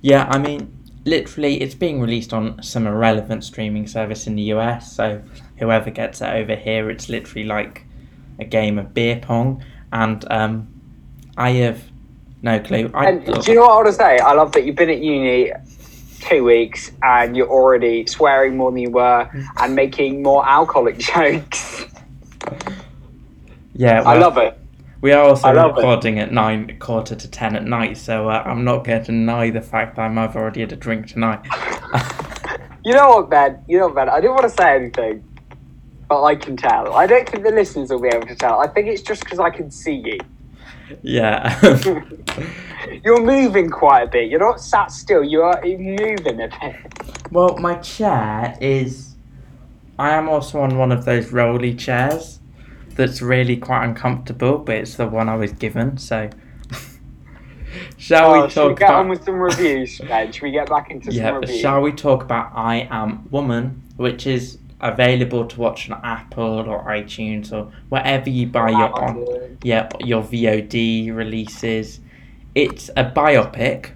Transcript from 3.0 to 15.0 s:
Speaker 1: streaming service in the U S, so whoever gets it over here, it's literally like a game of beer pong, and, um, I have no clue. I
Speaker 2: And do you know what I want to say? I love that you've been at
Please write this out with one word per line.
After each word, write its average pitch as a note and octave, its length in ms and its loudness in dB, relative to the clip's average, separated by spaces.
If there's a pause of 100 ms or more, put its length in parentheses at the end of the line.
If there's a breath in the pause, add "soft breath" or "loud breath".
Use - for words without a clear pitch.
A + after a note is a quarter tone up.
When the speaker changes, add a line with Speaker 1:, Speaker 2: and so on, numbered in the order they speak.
Speaker 1:
streaming G#2+ 460 -8
service G#2+ 400 -8
in G#2+ 80 -4
the G#2 60 -4
U G#2+ 180 -2
S, A#2 320 -6
so G#2+ 280 -4 (380 loud breath)
whoever A2+ 320 0
gets - 300 -8
it A2+ 80 -6
over A2 260 -4
here, A2 340 -4
it's - 200 -10
literally A2+ 380 -10
like G#2 380 -8 (540 soft breath)
a A2 60 -10
game G#2+ 340 0
of G2 160 -10
beer A#2 220 0
pong, B2 460 -2 (300 loud breath)
and, A2 380 -2
um, A2 380 -2 (680)
I B2 140 0 (140)
have A#2 180 -4 (600)
no A2+ 180 0
clue. A2+ 340 -2
I C#3+ 160 2
Speaker 2:
And E3 140 -2
do - 260 -2
you A3+ 60 8
know A#3 60 10
what A#3+ 100 10
I - 20 8
want G#3+ 140 6
to G3+ 60 4
say? F3+ 240 6
I C#3 160 6
love D3+ 180 4
that C#3 120 4
you've C#3 120 -4
been E3 140 4
at C#3 100 0